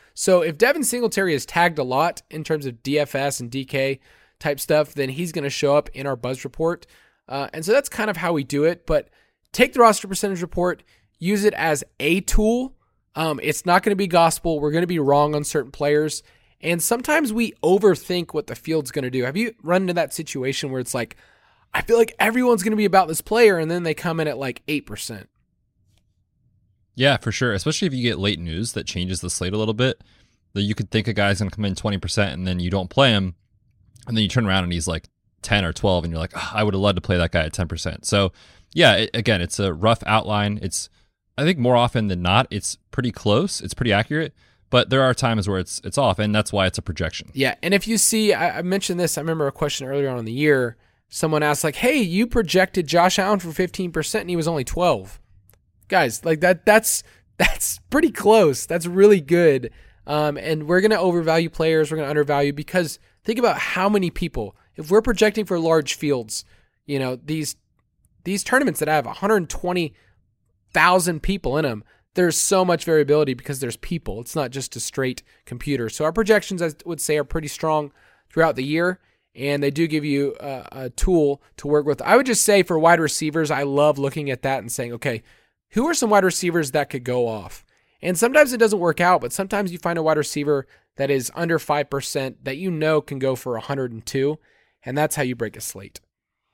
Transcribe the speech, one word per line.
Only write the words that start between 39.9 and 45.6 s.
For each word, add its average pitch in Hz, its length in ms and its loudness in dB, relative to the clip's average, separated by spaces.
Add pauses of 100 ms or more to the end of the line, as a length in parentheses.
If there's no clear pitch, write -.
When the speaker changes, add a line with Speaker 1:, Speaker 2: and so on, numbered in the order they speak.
Speaker 2:
outline. 104 560 0
It's, - 260 -8 (480)
I 139 80 -2
think 175 140 2
more 123 180 4
often 117 320 2
than 90 140 -2
not, 98 280 4
it's - 280 -6 (120)
pretty 120 220 -4
close. 120 480 0
It's - 140 -10
pretty 120 180 0
accurate, 143 420 0 (360)
but 123 180 4
there 135 140 4
are 131 100 4
times 113 340 0
where 98 120 -2
it's, - 260 -6